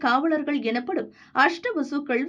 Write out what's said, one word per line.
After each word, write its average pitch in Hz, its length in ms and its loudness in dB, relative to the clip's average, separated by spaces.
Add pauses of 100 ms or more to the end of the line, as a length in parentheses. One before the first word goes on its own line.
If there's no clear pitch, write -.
காவலர்கள் 294 540 2 (100)
எனப்படும் 247 420 -4 (320)
அஷ்டவசுக்கள் 285 840 -2